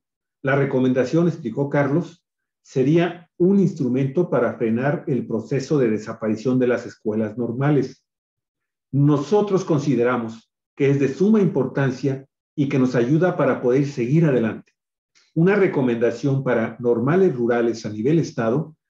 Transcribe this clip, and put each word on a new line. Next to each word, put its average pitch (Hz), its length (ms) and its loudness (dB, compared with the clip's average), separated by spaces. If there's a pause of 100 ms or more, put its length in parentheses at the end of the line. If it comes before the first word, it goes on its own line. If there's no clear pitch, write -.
(420)
la 139 140 0
recomendación, 135 720 2
explicó 139 420 -4
Carlos, 143 560 -2 (380)
sería 165 760 0
un 196 220 4
instrumento 139 720 0
para 120 260 0
frenar 123 480 -2
el 117 220 -2
proceso 131 500 -2
de 120 140 2
desaparición 110 640 -2
de 127 80 2
las 120 220 -2
escuelas 107 500 -6
normales. 127 640 -2 (960)
Nosotros 175 720 2
consideramos 120 880 -2 (240)
que 139 140 2
es 139 80 0
de 135 80 2
suma 208 340 2
importancia 135 880 -2 (280)
y 143 140 0
que 143 80 -2
nos 127 160 2
ayuda 156 420 2
para 127 240 0
poder 135 280 0
seguir 131 380 0
adelante. 113 460 -2 (640)
Una 185 220 4
recomendación 131 880 0
para 113 360 -2
normales 131 560 2
rurales 117 520 -2
a - 20 -6
nivel 123 300 0
estado 123 560 -2 (140)